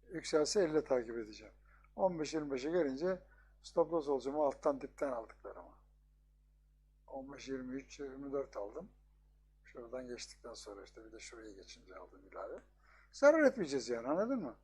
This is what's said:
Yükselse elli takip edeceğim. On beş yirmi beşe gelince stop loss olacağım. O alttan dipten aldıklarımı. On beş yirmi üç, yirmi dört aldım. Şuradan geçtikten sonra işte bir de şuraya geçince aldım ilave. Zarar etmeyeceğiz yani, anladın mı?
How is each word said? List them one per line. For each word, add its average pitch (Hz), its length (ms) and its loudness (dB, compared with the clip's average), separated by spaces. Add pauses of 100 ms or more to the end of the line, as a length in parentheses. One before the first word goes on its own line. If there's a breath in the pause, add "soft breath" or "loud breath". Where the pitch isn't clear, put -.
Yükselse 160 560 4
elli 156 200 4
takip 120 340 0
edeceğim. 107 360 -10 (420 soft breath)
On 180 240 2
beş 147 140 -2
yirmi 151 180 -2
beşe 139 200 -2
gelince 170 500 2 (420 soft breath)
stop 165 300 2
loss 151 140 2
olacağım. 135 300 0
O 151 60 4
alttan 139 380 2
dipten 143 300 -4
aldıklarımı. - 680 -12 (1300)
On 135 260 -10
beş 135 140 -14
yirmi 131 280 -6
üç, 135 240 -10
yirmi 139 320 -8
dört 139 260 -4
aldım. 117 340 -10 (840)
Şuradan 123 300 -10
geçtikten 117 460 -12
sonra 101 300 -12
işte 113 220 -18
bir 110 60 -20
de 113 80 -16
şuraya 110 320 -14
geçince 92 440 -20
aldım 95 320 -18
ilave. - 340 -10 (500 soft breath)
Zarar 302 320 8
etmeyeceğiz 139 460 2
yani, 117 180 -2
anladın 214 320 0
mı? 131 240 -8